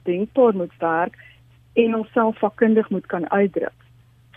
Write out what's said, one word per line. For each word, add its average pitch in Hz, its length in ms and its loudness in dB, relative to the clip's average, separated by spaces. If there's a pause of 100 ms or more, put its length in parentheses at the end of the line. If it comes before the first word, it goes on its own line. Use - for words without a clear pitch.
denkbaar 214 540 0
moet 175 220 -8
werk 165 360 -2 (580)
en 226 200 2
homself 220 460 -2
vakkundig 220 520 0
moet 185 160 -4
kan 175 240 -6
uitdruk. - 480 -2 (580)